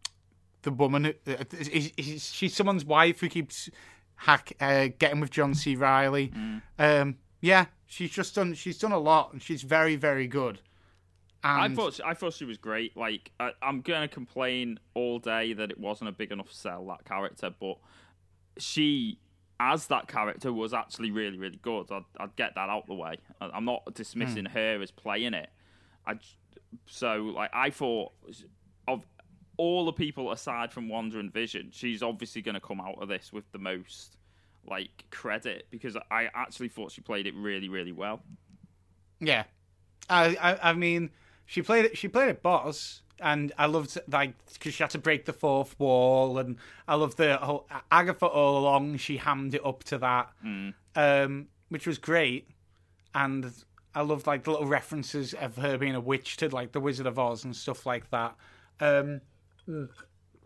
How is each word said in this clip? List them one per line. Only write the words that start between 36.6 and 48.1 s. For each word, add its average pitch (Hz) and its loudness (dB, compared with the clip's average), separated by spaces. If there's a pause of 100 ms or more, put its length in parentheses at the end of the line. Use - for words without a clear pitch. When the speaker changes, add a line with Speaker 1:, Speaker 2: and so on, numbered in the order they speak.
Speaker 2:
thought 104 -12
she - -18
played 101 -4
it - -6
really, 98 -4
really 92 -6
well. 101 -8 (960)
Speaker 1:
Yeah, 135 2 (640)
I, 170 6
I, 180 4
I 165 6
mean, 170 0 (340)
she - -2
played 220 6
it, 220 0
she 202 -4
played 254 4
it - -2
boss, 151 0 (180)
and 147 0
I 151 6
loved, 151 0 (120)
like, 139 2 (260)
'cause 151 -8
she - -6
had 151 2
to 165 -6
break 151 2
the 156 -4
fourth 139 0
wall, 131 6
and 123 -4 (300)
I 151 4
loved 151 0
the 147 4
whole 139 -4 (240)
Agatha 180 6